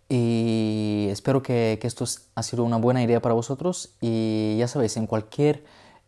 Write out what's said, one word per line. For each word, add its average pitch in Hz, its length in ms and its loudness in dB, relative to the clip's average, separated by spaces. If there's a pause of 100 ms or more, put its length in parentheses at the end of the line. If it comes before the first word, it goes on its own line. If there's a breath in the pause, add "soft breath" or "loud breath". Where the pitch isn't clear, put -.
Y 110 1000 0
espero 131 320 0
que, 113 400 0
que 123 60 -4
esto - 160 -6
s-, - 180 -6 (140)
ha 113 80 -4
sido 120 200 -2
una 117 140 2
buena 123 240 4
idea 117 180 4
para 117 140 2
vosotros. 139 640 -4
Y 110 600 0
ya 120 80 2
sabéis, 123 280 -2
en 110 120 -2
cualquier, 147 560 -2 (440 loud breath)